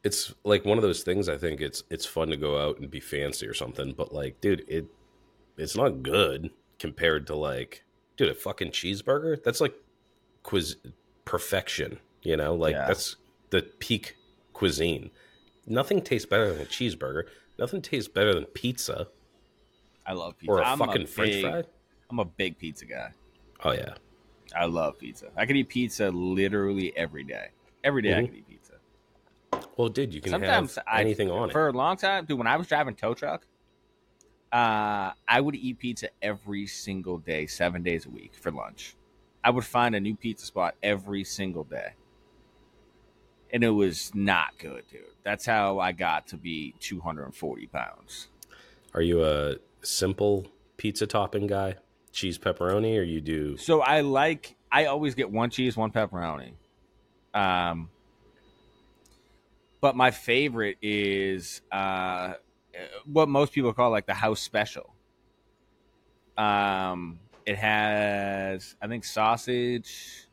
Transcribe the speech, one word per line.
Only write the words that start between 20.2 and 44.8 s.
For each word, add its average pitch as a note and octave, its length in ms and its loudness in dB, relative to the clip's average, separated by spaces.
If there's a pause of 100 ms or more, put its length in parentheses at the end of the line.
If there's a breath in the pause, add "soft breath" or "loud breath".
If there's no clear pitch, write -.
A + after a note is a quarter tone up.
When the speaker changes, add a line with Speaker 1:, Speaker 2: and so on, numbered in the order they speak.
Speaker 2:
pizza. E2+ 140 0
Speaker 1:
Or F#2 80 6
a D2+ 40 4
Speaker 2:
I'm C#3 160 2
a A2+ 60 4
Speaker 1:
fucking G2 220 0
french G#2+ 240 0
Speaker 2:
big, G2 120 0
Speaker 1:
fry. E3 180 -2 (480)
Speaker 2:
I'm A#2+ 100 -4
a G2 40 2
big F2 340 -4
pizza D#2 260 -12
guy. A#1 240 -10 (560)
Speaker 1:
Oh, D2 80 4
yeah. - 220 -4 (600)
Speaker 2:
I E2+ 120 0
love E2 340 -2
pizza. - 260 -16 (100)
I G#2 100 0
could C#3 100 2
eat C3 120 2
pizza A2+ 440 0
literally F#2+ 840 2
every D2+ 280 -6
day. G#1+ 240 -10 (340)
Every C3+ 200 2
day G2 120 4
I - 40 4
Speaker 1:
Mm-hmm. A#2+ 80 2
Speaker 2:
could - 100 -10
eat - 120 -20
pizza. - 240 -20 (1040)
Speaker 1:
Well, A#2 120 2
dude, A2 260 -2
you D2+ 60 -8
can F#2 100 -4
Speaker 2:
Sometimes F#3 460 2
Speaker 1:
have - 100 -8
Speaker 2:
I, A2 140 2
Speaker 1:
anything G#2 300 2
on G#2+ 200 0
it. - 20 -10
Speaker 2:
for D#3 160 4
a C3+ 40 0
long D3 240 2
time, F#3+ 300 0
dude, D3 120 -2
when A#2 80 0
I C3+ 100 4
was F3 120 -4
driving D3 260 0
tow A2 200 -2
truck, D3 300 -6 (1080)
uh, G#2+ 580 2 (180)
I A#2+ 120 8
would C#3+ 160 0
eat B2 240 -4
pizza A#2+ 280 -6 (140)
every G2+ 440 -4
single F#2 520 -6
day, D#2 280 -4
seven F2 360 -2
days E2+ 240 -2
a C2 40 -16
week - 300 -18
for E2+ 120 -4
lunch. - 420 -12 (480)
I A#2+ 80 6
would B2 140 0
find A#2+ 320 2
a G2 40 0
new G#2 140 -2
pizza A2+ 320 -8
spot F2 360 -2
every G2+ 420 -2
single F2+ 400 -6
day. G#1 300 -10 (1600)
And A#2+ 100 2
it A2+ 80 4
was G2 440 2
not G2 440 2
good, C2+ 320 -12